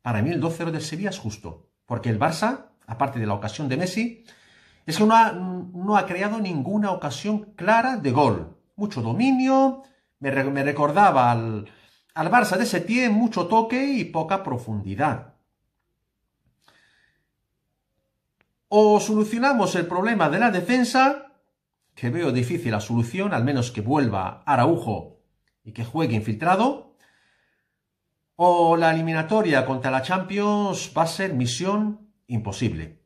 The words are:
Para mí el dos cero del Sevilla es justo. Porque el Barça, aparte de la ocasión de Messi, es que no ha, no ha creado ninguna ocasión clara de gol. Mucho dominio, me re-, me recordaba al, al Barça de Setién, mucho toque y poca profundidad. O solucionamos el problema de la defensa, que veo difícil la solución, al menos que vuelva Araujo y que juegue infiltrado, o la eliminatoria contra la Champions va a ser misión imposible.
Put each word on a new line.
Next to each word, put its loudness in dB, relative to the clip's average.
Para -2
mí 0
el -2
dos -2
cero -4
del -6
Sevilla -6
es -10
justo. -12
Porque -4
el 0
Barça, -2
aparte -4
de -2
la -2
ocasión -6
de -2
Messi, -4
es -6
que 4
no 6
ha, 6
no -4
ha 2
creado -4
ninguna -2
ocasión -6
clara 2
de -2
gol. 0
Mucho -6
dominio, 2
me -4
re-, 0
me -2
recordaba 4
al, -4
al -4
Barça 2
de 0
Setién, 0
mucho 0
toque 0
y -2
poca -4
profundidad. -6
O 6
solucionamos 2
el 0
problema 0
de 0
la 4
defensa, 2
que -4
veo -2
difícil -2
la -2
solución, -2
al 0
menos 0
que -8
vuelva -2
Araujo 0
y -18
que -8
juegue -2
infiltrado, 0
o 4
la 4
eliminatoria 0
contra -4
la 0
Champions -2
va 2
a 2
ser -4
misión -2
imposible. -6